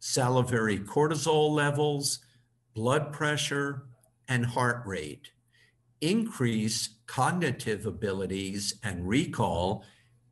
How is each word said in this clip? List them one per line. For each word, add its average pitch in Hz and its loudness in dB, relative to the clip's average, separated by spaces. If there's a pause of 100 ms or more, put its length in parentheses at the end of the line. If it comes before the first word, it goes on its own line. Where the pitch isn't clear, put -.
salivary 123 2
cortisol 151 2
levels, 147 0 (520)
blood 143 0
pressure, 143 -2 (420)
and 120 2
heart 120 0
rate, 78 -8 (680)
increase 127 0 (160)
cognitive 131 0
abilities 98 -4
and 90 -4
recall, 101 0 (480)